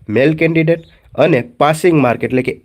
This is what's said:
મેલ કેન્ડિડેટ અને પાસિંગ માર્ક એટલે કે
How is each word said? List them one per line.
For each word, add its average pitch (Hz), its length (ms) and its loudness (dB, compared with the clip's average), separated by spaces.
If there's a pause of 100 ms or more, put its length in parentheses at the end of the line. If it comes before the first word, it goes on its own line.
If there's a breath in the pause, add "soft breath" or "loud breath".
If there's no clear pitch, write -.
મેલ 131 320 2
કેન્ડિડેટ 165 440 0 (400 soft breath)
અને 156 160 2 (220)
પાસિંગ 160 420 2
માર્ક 120 220 -2
એટલે 127 200 -2
કે - 80 -6 (100)